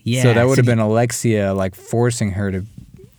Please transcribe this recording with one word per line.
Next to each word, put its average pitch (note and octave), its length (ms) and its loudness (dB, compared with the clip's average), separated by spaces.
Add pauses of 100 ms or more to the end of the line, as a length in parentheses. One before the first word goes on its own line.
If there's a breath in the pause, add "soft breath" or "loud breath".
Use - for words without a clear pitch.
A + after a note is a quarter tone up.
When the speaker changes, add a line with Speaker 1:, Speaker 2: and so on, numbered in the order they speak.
Speaker 1:
yeah. B2 200 -2
Speaker 2:
So B2 100 4
that A#2 140 4
would C3+ 80 2
Speaker 1:
So C3 60 4
Speaker 2:
have B2 40 4
Speaker 1:
do B2 60 2
Speaker 2:
been A2+ 80 0
Alexia, A2 720 0
like, F#2+ 220 -4
forcing A#2 560 -2
her G2 200 -4
to F#2+ 140 -6 (540)